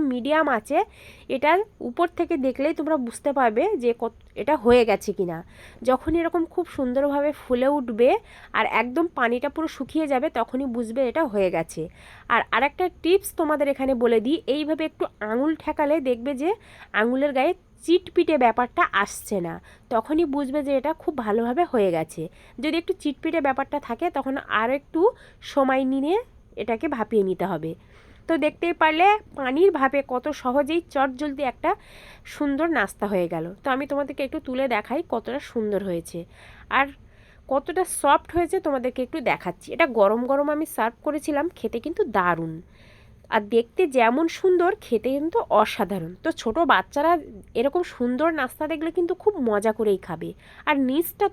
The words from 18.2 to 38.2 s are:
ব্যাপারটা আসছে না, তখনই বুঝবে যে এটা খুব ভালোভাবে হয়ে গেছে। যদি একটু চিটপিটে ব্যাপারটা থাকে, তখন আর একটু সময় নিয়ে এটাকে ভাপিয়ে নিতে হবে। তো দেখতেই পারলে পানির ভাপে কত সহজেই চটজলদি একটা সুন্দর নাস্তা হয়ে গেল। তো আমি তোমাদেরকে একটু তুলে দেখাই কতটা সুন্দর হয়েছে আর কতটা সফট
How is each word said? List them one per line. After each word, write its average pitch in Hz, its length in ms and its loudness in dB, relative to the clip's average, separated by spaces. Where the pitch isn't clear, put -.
ব্যাপারটা 240 380 2
আসছে - 340 -6
না, 165 80 -8
তখনই 302 420 2
বুঝবে 285 320 -2
যে 285 140 0
এটা 294 120 0
খুব 311 120 -4
ভালোভাবে 233 380 0
হয়ে 202 240 4
গেছে। 160 260 -6
যদি 311 200 0
একটু 381 100 -2
চিটপিটে 320 440 -2
ব্যাপারটা 269 320 -2
থাকে, 240 180 -4
তখন 269 180 -4
আর 233 80 0
একটু 320 220 -6
সময় 262 380 2
নিয়ে 277 240 0
এটাকে 226 240 -4
ভাপিয়ে 214 340 0
নিতে 180 220 -2
হবে। 160 180 -4
তো 330 40 0
দেখতেই 330 380 -2
পারলে 320 240 4
পানির 285 400 2
ভাপে 269 220 2
কত 247 140 -2
সহজেই 285 380 0
চটজলদি 269 480 -2
একটা - 180 -2
সুন্দর 285 320 0
নাস্তা 202 340 -2
হয়ে 180 200 2
গেল। 165 140 -4
তো - 120 -8
আমি 277 180 -2
তোমাদেরকে 285 340 -4
একটু 311 200 -6
তুলে 262 180 -2
দেখাই 233 260 -2
কতটা 240 280 -4
সুন্দর 208 380 -2
হয়েছে 170 300 -6
আর 277 80 2
কতটা 302 340 -2
সফট 302 360 2